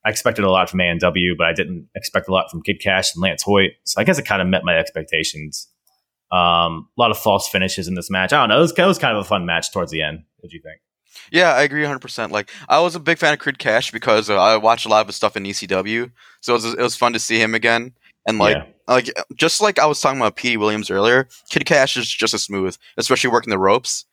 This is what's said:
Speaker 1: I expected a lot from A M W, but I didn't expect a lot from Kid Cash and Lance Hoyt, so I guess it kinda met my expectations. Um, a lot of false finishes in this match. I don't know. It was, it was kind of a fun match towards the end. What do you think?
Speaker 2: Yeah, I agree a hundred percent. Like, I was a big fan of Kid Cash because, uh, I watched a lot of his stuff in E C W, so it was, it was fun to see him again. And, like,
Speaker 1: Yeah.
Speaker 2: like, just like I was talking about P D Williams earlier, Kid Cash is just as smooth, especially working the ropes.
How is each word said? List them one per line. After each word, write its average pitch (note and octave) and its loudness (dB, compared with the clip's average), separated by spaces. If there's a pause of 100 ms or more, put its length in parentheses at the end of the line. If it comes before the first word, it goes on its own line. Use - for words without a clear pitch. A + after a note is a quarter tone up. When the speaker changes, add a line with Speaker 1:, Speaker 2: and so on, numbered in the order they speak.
Speaker 1:
I G#2+ 0
expected G#2+ -2
a F#2+ 4
lot F#2 4
from F#2 -4
A F2 2
M E2+ -2
W, F2 0
but E2 2
I E2 2
didn't E2+ -6
expect - -4
a F#2 -2
lot F#2 0
from E2 -10
Kid F#2+ -6
Cash F#2+ 0
and E2+ -6
Lance F#2 -2
Hoyt, G2 2 (140)
so - -4
I A#2 0
guess D#3+ 2
it C#3 -8
kinda F#2+ 0
met F2+ 0
my E2+ 0
expectations. D#2 -6 (640)
Um, E2+ 0 (100)
a - -4
lot A#2 2
of G#2 -6
false G2 0
finishes F#2 -4
in F#2 -6
this F2 -8
match. F#2 0
I D3 4
don't A#2 2
know. A2 4
It D#3 4
was, E3+ 0
it F3 2
was F#3+ 2
kind A#2+ 0
of G2 -2
a - -12
fun F#2 -2
match E2 -4
towards E2+ -6
the D#2+ -4
end. D#2 -8 (140)
What D2 -20
do E2 -20
you E2 -20
think? D#2 -20 (500)
Speaker 2:
Yeah, E3+ 4
I C3+ 4
agree D3 0
a - -2
hundred C#3 -6
percent. A#2 -8
Like, G#2 -4 (180)
I D3 6
was F3 0
a E3+ -8
big E3 0
fan D3+ 2
of D3 -2
Kid C3+ -6
Cash A#2+ 0
because, A2 2
uh, G2+ 2
I G#2 6
watched A2+ 2
a A2+ -8
lot G#2+ 6
of G#2 -2
his G2+ -12
stuff G#2 -2
in G2 -8
E G2+ -8
C - -8
W, G#2+ -2 (300)
so A#2+ -2
it A#2+ 4
was, A2+ -2
it - -8
was B2 0
fun A#2+ 2
to A#2 -4
see A2+ 0
him A2 2
again. A#2 0 (340)
And, A2 -2
like, G#2 4
Speaker 1:
Yeah. - -8 (240)
Speaker 2:
like, B2 2 (240)
just - 0
like G#3 2
I D#3 4
was D3 0
talking C3+ 0
about A2 0
P B2 -2
D A#2 0
Williams G#2+ 0
earlier, A#2 2 (220)
Kid - -2
Cash C3+ 2
is A#2 -6
just - -2
as G2+ -4
smooth, F#2+ -4 (220)
especially B2 0
working A2+ 0
the G2 0
ropes. G2 0